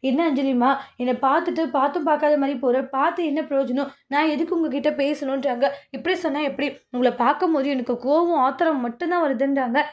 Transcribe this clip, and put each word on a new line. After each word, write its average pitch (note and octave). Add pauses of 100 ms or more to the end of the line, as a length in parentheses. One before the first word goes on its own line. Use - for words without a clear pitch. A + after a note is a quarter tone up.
"என்ன C4+
அஞ்சலிமா, C4+ (260)
என்னை B3
பார்த்துட்டு D#4
பார்த்தும் C#4+
பார்க்காத D4+
மாதிரி C#4
போற? B3+
பார்த்து D#4+
என்ன D4+
பிரயோஜனம்? C#4 (180)
நான் D4
எதுக்கு D#4+
உங்ககிட்ட C#4+
பேசணுன்றாங்க?" C#4 (200)
"இப்படி F4
சொன்னா D4
எப்படி? C#4 (220)
உங்களை B3+
பார்க்கும்போது C#4+
எனக்கு B3
கோவம், E4
ஆத்திரம் C#4
மட்டும்தான் E4
வருதுன்றாங்க. C4+ (140)